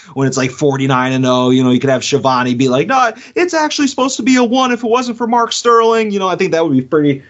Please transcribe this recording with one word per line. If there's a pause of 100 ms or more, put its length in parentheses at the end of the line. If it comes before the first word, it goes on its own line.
(160)
when
it's,
like,
forty-nine
and
oh,
you
know,
you
could
have
Shivani
be
like,
"No, (240)
it's
actually
supposed
to
be
a
one
if
it
wasn't
for
Mark
Sterling."
You
know,
I
think
that
would
be
pretty,